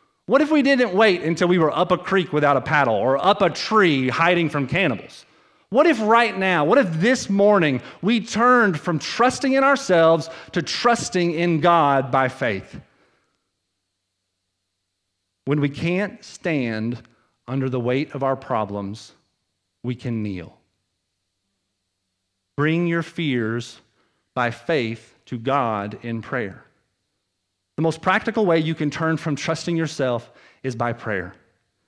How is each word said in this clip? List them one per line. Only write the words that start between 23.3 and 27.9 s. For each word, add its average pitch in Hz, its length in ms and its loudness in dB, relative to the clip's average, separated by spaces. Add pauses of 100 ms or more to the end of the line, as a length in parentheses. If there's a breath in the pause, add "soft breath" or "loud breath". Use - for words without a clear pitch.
by 120 160 0
faith 117 640 -4 (120)
to 127 120 -10
God 113 640 -2
in 117 200 -8
prayer. 110 420 -8 (1120)
The 151 60 -4
most 160 200 -2